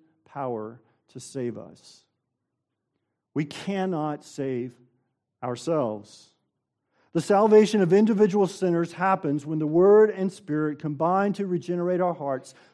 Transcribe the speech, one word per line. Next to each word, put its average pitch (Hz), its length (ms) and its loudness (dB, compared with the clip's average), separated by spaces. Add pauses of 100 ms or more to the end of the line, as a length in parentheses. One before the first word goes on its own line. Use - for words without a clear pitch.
(260)
power 120 540 -10 (300)
to 131 100 -18
save 120 380 -10
us. - 480 -20 (1300)
We 151 100 -2
cannot 160 800 -6
save 127 500 -8 (680)
ourselves. 120 880 -6 (840)
The 165 80 0
salvation 214 600 4
of 175 120 4
individual 208 540 4
sinners 170 460 -2
happens 170 520 -2
when 156 140 -6
the 151 80 -4
Word 202 420 6
and 190 220 -4
Spirit 151 480 -6
combine 175 540 -2
to 202 120 -6
regenerate 180 560 -2
our 175 120 0
hearts 139 420 -8 (180)